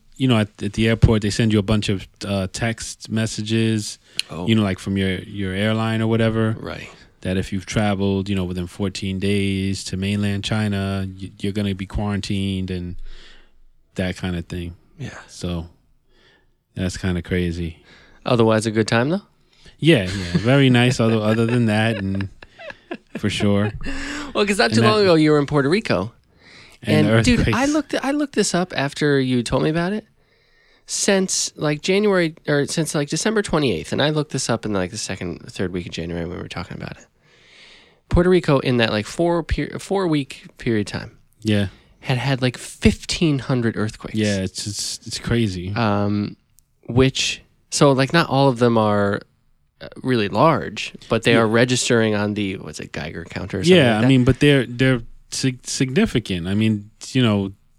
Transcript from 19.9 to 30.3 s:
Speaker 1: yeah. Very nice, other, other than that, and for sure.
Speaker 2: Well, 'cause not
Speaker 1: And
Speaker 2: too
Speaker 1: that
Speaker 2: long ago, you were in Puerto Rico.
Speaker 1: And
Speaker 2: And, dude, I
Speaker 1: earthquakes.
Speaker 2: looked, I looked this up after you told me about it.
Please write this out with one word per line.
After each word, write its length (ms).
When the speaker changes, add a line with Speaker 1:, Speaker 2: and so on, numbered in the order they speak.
Speaker 1:
yeah. 340
Very 320
nice, 300
other, 200
other 280
than 180
that, 320
and 320
for 140
sure. 400
Speaker 2:
Well, 120
'cause 140
not 60
Speaker 1:
And 100
Speaker 2:
too 60
Speaker 1:
that 100
Speaker 2:
long 100
ago, 140
you 160
were 80
in 80
Puerto 220
Rico. 440
Speaker 1:
And 240
Speaker 2:
And, 180
dude, 140
I 40
Speaker 1:
earthquakes. 80
Speaker 2:
looked, 220
I 160
looked 240
this 180
up 240
after 420
you 240
told 200
me 60
about 240
it. 120